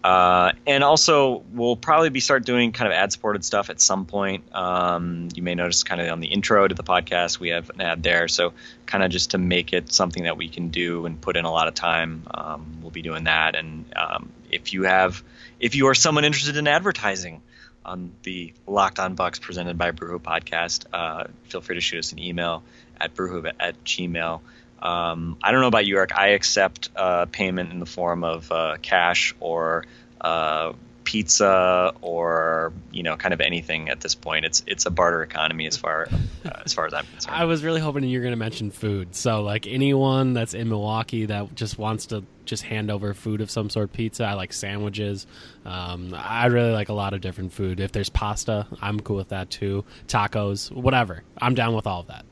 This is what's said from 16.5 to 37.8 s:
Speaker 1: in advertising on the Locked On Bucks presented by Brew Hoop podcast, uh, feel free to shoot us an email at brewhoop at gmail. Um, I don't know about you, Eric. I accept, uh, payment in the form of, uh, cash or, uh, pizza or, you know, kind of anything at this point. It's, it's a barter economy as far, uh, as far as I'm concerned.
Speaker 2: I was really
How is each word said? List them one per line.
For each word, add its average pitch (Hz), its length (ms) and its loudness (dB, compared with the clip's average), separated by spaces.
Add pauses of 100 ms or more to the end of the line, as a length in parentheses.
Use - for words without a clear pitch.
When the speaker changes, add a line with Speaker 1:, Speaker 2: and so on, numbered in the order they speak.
Speaker 1:
in 151 120 2
advertising 101 760 0 (420)
on 90 280 -10 (100)
the 87 320 -10 (140)
Locked 98 320 2
On 92 160 -2
Bucks 90 240 -2
presented 87 360 -6
by 87 140 2
Brew 82 200 -10
Hoop 87 120 -6
podcast, 82 720 -4
uh, 82 320 -4 (240)
feel 92 120 -8
free 90 140 -8
to 87 60 -4
shoot 87 180 -2
us 82 140 -8
an 78 80 -14
email 85 420 -4 (380)
at 85 140 -4
brewhoop 90 440 -4
at 85 260 -6
gmail. 82 560 -4 (400)
Um, 85 640 -2
I 98 80 2
don't 127 100 6
know 127 60 6
about 110 200 4
you, 98 100 2
Eric. 95 200 2
I 98 120 6
accept, 98 680 2
uh, 90 320 2
payment 92 460 -2
in 90 80 -6
the 85 60 -6
form 87 360 -2
of, 82 300 -4
uh, 80 280 0
cash 87 600 2
or, 82 440 0 (360)
uh, 80 520 0 (300)
pizza 92 1000 4
or, 82 720 0 (200)
you - 100 -8
know, - 140 -2
kind 90 180 0
of 82 60 -4
anything 80 480 -2
at 67 120 -4
this - 140 -4
point. 80 300 -2
It's, - 240 0
it's - 180 -4
a - 40 -2
barter 85 340 2
economy 80 420 -4
as 78 100 -4
far, 80 300 -2 (380)
uh, - 200 -10
as - 100 -4
far 80 120 -2
as 147 80 -6
I'm 147 120 -4
concerned. - 280 -12
Speaker 2:
I 165 120 0
was 160 180 0
really 160 160 0